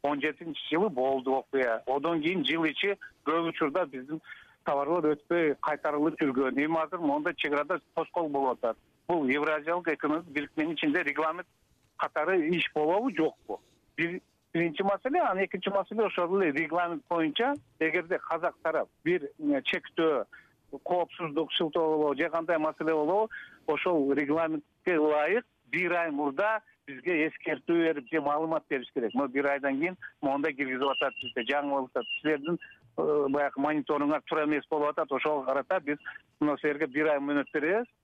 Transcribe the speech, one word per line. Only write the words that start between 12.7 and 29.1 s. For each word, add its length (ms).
болобу, 420
жокпу? 440
Бир, 240
биринчи 300
маселе, 380
анан 240
экинчи 260
маселе 340
ошол 380
эле 100
регламент 560
боюнча, 460
эгерде 400
казак 440
тарап 260
бир, 180
э, 240
чектөө, 640
коопсуздук, 680
шылтоо 440
болобу, 200
же 120
кандай 300
маселе 340
болобу, 380
ошол 460
регламентке 840
ылайык 480
бир 220
ай 180
мурда 500
бизге 420
эскертүү 540
берип 300
же 80
маалымат 480
бериш 260
керек. 200